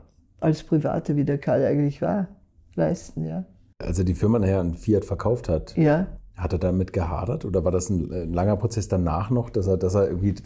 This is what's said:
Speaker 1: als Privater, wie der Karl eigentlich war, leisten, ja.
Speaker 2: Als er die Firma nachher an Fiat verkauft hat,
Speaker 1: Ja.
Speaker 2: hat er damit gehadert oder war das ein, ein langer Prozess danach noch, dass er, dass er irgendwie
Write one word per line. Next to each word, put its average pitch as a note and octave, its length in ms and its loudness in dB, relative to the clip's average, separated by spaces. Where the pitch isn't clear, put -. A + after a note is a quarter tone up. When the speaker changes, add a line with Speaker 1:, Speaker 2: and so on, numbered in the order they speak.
Speaker 1:
als D#3 220 2
Privater, D3+ 540 0
wie C#3+ 80 2
der D3 140 0
Karl C3+ 260 2
eigentlich C#3+ 360 2
war, F3 280 0
leisten, D#3+ 520 -2
ja. E3+ 180 -6
Speaker 2:
Als F2 200 -4
er F#2+ 60 2
die F2+ 100 2
Firma A2 240 2
nachher F#2+ 220 2
an E2+ 160 -2
Fiat - 280 2
verkauft - 460 -2
hat, - 260 -2
Speaker 1:
Ja. D#3+ 300 4
Speaker 2:
hat F2+ 180 -4
er F2 40 0
damit F#2 360 0
gehadert F2+ 500 -2
oder F2 200 0
war F2+ 80 2
das F2+ 180 0
ein, F2+ 220 0
ein E2+ 200 -6
langer F#2+ 240 2
Prozess F#2+ 320 -4
danach F2+ 400 0
noch, A#2+ 220 0
dass F#2+ 160 0
er, F#2 100 2
dass F#2 180 0
er G2 140 4
irgendwie F2+ 260 0